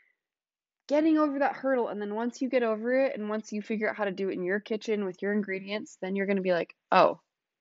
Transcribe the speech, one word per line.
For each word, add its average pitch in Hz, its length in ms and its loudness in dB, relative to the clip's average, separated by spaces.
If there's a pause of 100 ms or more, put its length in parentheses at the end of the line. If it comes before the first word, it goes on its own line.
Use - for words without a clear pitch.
(880)
getting 311 320 4
over 285 220 2
that - 160 2
hurdle. 262 320 0
And 208 120 -6
then 208 140 -4
once 233 280 -4
you 254 60 -2
get 247 140 2
over 226 320 0 (100)
it 269 140 -2
and 208 100 -6
once 214 240 -6
you 208 100 -4
figure 214 260 -2
out 214 80 -4
how 208 80 -2
to 196 80 -2
do 190 160 -4
it - 60 -2
in 180 80 -4
your 190 180 -2
kitchen 214 440 -4
with 185 180 -8
your 202 100 0
ingredients, 196 680 -4
then 185 160 -4
you're 196 100 0
gonna 196 160 2
be 185 100 2
like, - 240 -2 (140)
"Oh, 170 300 6 (400)